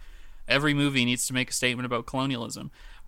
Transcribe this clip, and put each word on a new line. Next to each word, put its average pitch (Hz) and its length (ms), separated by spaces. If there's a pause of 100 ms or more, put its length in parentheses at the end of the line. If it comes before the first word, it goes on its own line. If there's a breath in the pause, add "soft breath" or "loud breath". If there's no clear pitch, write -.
(480 soft breath)
every 143 260
movie 143 320
needs 123 220
to 131 60
make 127 160
a - 40
statement 123 320
about 120 200
colonialism, 131 680 (360 soft breath)